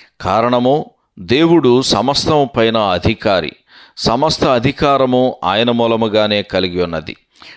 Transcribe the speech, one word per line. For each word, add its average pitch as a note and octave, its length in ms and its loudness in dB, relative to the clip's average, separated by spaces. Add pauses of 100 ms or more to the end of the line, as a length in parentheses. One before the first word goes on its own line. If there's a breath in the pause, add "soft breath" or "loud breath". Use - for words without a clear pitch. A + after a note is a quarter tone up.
(220 loud breath)
కారణము, B2 540 0 (440)
దేవుడు C3 600 2
సమస్తము C3 760 0
పైన A2+ 200 2
అధికారి, F#2+ 760 0 (460 loud breath)
సమస్త C#3 480 -2
అధికారము C3 960 0
ఆయన A2 280 0
మూలముగానే A2 720 0
కలిగి F#2 420 -2
ఉన్నది. D#2+ 340 -6 (400 loud breath)